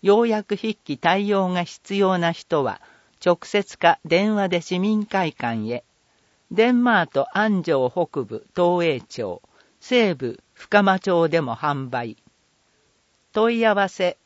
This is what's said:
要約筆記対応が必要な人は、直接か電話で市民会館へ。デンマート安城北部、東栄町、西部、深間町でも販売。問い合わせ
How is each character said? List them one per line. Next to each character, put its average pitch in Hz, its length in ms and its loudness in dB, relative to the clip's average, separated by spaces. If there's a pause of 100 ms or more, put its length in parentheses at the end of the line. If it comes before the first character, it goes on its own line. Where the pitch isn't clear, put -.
要 214 240 4
約 214 280 -2
筆 220 200 -4
記 - 240 -10
対 196 340 0
応 190 160 0
が 180 140 -2
必 - 320 -10
要 190 240 2
な 170 120 0
人 160 320 -2
は、 104 160 -4 (460)
直 175 180 2
接 - 360 -4
か 170 260 4
電 196 300 2
話 202 140 0
で 170 120 -2
市 180 160 -6
民 208 300 -2
会 180 260 -2
館 117 340 -6
へ。 120 160 -8 (680)
デ 220 180 4
ン 247 140 2
マ 226 180 4
ー 160 60 0
ト 139 280 -2
安 202 280 0
城 135 260 2
北 160 320 -4
部、 110 240 -10 (100)
東 175 300 2
栄 139 160 -2
町、 101 400 -10 (380)
西 226 340 0
部、 131 300 -8 (100)
深 - 300 0
間 190 160 2
町 170 280 2
で 165 140 0
も 120 140 -4
販 143 340 -4
売。 120 280 -8 (1120)
問 226 280 0
い 226 60 2
合 214 80 4
わ 196 160 0
せ 180 360 -4